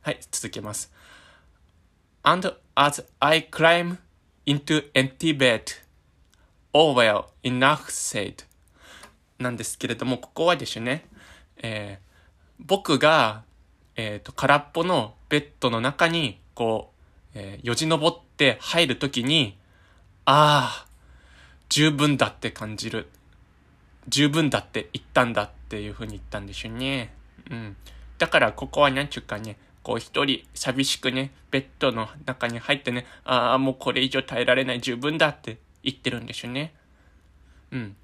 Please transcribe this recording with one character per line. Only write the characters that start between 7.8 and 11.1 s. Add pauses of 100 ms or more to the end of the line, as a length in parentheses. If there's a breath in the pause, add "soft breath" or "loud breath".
said. (920 loud breath)
な
ん
で
す
け
れ
ど
も、
こ
こ
は
で
す
ね、 (520 loud breath)